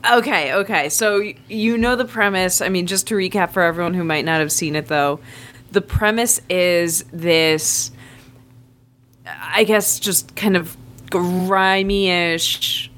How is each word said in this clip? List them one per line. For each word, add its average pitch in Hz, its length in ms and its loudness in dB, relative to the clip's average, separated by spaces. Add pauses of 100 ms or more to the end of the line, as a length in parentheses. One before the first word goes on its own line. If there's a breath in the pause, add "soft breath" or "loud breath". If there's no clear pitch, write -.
Okay, 226 440 2
okay. 185 360 0
So 208 300 0
y-, 208 160 -6 (140)
you 220 280 0
know 240 180 2
the 247 100 -2
premise. 196 560 0
I - 80 -2
mean, 185 180 0
just 190 200 -4
to 220 80 -2
recap 185 360 0
for 190 100 0
everyone 170 320 0
who 180 100 -2
might 156 220 -2
not 160 140 0
have 151 120 0
seen 151 240 -2
it, 151 120 -4
though, 147 320 0 (520 loud breath)
the 196 100 2
premise 220 580 0 (100)
is 175 540 2 (100)
this, 160 800 0 (1300 loud breath)
I 151 400 -2
guess, 208 340 2
just - 360 -4
kind 202 220 2
of 165 180 -4 (1000)
grimy-ish 180 1200 0